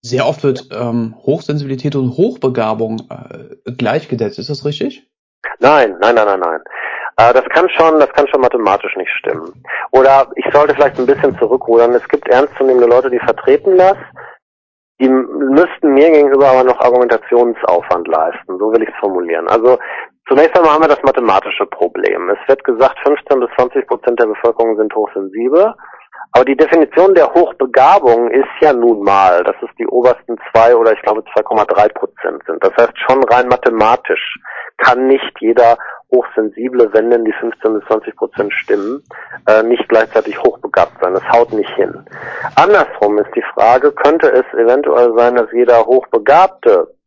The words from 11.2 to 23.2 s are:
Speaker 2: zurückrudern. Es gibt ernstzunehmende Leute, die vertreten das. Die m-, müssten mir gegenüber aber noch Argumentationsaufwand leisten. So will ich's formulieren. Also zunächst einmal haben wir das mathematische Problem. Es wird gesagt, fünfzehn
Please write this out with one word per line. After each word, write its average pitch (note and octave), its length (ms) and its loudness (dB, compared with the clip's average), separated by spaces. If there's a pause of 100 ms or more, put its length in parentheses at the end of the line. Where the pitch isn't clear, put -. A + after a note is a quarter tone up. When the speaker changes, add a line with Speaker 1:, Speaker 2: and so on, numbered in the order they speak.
Speaker 2:
zurückrudern. A#2 540 2
Es A#2+ 160 -2
gibt - 200 -4
ernstzunehmende B2+ 600 2
Leute, B2+ 220 2
die B2 80 -2
vertreten C3+ 580 0
das. F#3 200 4 (1040)
Die C3 60 2
m-, C3 440 -2
müssten D#3+ 420 0
mir C#3+ 180 4
gegenüber C#3+ 380 4
aber B2+ 160 4
noch B2+ 160 0
Argumentationsaufwand A#2 1300 0
leisten. E2 500 -4
So G#2+ 140 -2
will A2+ 100 2
ich's - 180 -10
formulieren. F2 480 -4
Also A2+ 300 2 (500)
zunächst D#3+ 280 2
einmal D#3+ 160 4
haben D#3 120 2
wir D#3+ 40 2
das C#3+ 140 0
mathematische G2+ 640 -2
Problem. F#2 640 -4
Es - 180 -6
wird C3+ 160 0
gesagt, B2+ 400 0
fünfzehn C#3+ 340 0